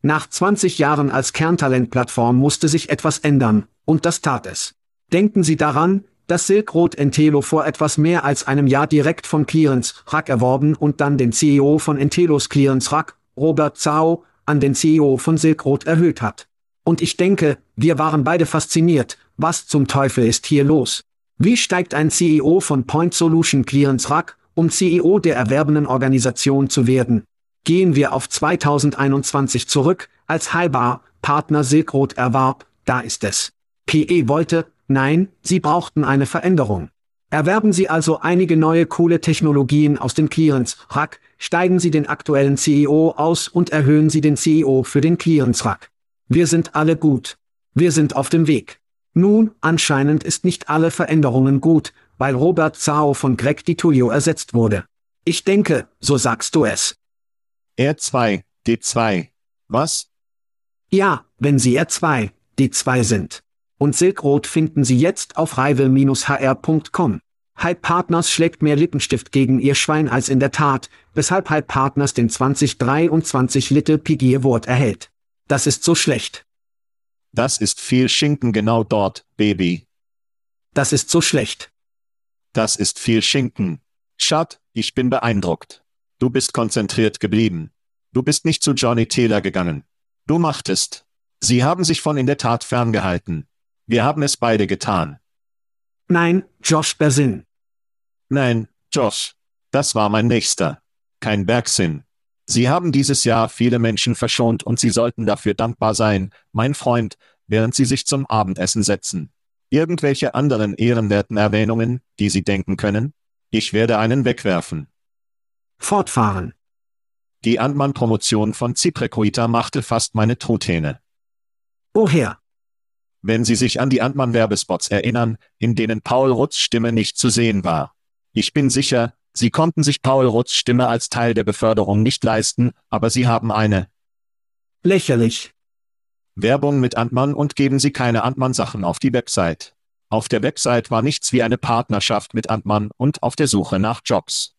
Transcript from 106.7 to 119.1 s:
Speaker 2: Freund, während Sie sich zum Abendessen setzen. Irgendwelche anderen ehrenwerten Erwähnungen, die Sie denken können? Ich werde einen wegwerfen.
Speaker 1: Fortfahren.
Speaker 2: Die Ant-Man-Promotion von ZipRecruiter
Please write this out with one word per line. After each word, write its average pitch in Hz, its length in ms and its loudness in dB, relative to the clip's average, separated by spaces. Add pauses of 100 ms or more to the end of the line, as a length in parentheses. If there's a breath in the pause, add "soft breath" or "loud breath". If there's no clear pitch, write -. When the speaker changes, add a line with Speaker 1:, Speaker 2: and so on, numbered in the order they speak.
Speaker 2:
Freund, 120 420 -2 (320)
während 110 260 0
Sie 135 100 2
sich 131 220 -2
zum 139 200 -4
Abendessen 98 580 -2
setzen. 95 480 -4 (360)
Irgendwelche 151 640 -2
anderen 117 400 0
ehrenwerten 110 600 0
Erwähnungen, 110 640 0 (200)
die 104 100 0
Sie 95 140 -2
denken - 320 -2
können? 110 360 -2 (380)
Ich - 220 -2
werde 110 260 2
einen 117 260 0
wegwerfen. 90 600 -4 (920)
Speaker 1:
Fortfahren. 107 800 -2 (880)
Speaker 2:
Die 117 140 0
Ant-Man-Promotion 117 960 -2
von 120 220 -6
ZipRecruiter 117 720 -2